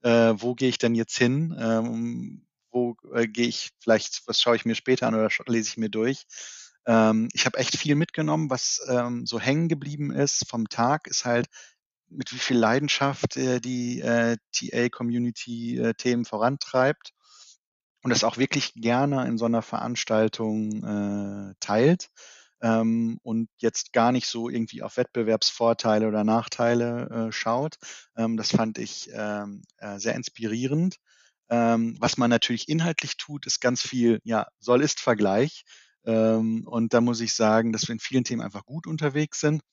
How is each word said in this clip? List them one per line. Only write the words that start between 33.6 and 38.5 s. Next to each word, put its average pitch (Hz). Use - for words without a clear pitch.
viel, 117
ja, 110
Soll-Ist-Vergleich. 123
Ähm, 110
und 113
da 117
muss 120
ich 113
sagen, 113
dass 107
wir 120
in 113
vielen 131
Themen 120
einfach 101